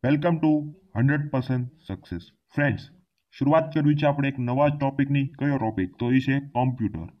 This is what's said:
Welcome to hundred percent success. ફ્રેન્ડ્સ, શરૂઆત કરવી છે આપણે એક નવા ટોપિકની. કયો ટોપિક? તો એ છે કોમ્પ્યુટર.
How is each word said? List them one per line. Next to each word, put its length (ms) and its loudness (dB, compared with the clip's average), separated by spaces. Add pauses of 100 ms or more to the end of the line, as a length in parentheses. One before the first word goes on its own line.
Welcome 280 2
to 140 0 (500)
hundred 220 2
percent 420 -2
success. 580 -10 (340)
ફ્રેન્ડ્સ, 360 -2 (480)
શરૂઆત 360 2
કરવી 200 4
છે 120 0
આપણે 220 0
એક 100 -6
નવા 300 0
ટોપિકની. 580 0
કયો 320 -2
ટોપિક? 400 -4
તો 140 0
એ 80 6
છે 200 0
કોમ્પ્યુટર. 680 -2 (140)